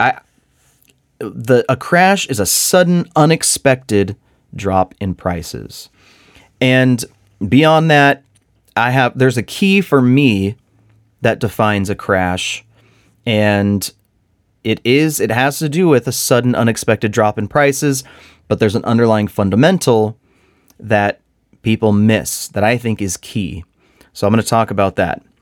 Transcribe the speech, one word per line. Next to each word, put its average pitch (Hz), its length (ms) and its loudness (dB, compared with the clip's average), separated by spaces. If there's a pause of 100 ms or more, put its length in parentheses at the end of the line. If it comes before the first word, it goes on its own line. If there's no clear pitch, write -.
I, 123 180 0 (1000)
the, 120 500 0
a 131 80 0
crash 185 500 0
is 113 140 -4
a 185 60 -2
sudden, 175 680 0
unexpected 131 1000 0 (380)
drop 95 460 -2
in 95 140 -6
prices. - 760 -10 (720)
And 127 440 2 (440)
beyond 156 420 4
that, 143 320 4 (540)
I 117 140 0
have, 127 260 0
there's 127 220 2
a 107 40 -2
key 196 380 0
for 143 220 2
me 123 540 2 (680)
that 113 160 0
defines 104 500 -2
a 101 60 -4
crash, 92 720 -4 (600)
and 101 680 0 (720)
it 110 220 -4
is, 147 360 2
it 107 100 -2
has 131 300 -2
to 160 80 -4
do 170 200 0
with 127 180 2
a 123 60 -4
sudden, 123 420 0
unexpected 113 580 -2
drop 107 260 0
in 104 100 -4
prices, 139 560 0 (420)
but 107 140 -4
there's 107 160 2
an - 80 -6
underlying 113 420 2
fundamental 110 920 0 (600)
that 104 420 -2 (420)
people 110 300 0
miss 107 560 0
that 101 140 -4
I 117 160 2
think 110 220 -6
is 95 160 -6
key. 85 480 -10 (480)
So - 140 -4
I'm 101 60 2
gonna 113 100 2
talk 113 280 0
about 98 260 -2
that. 90 260 -4 (200)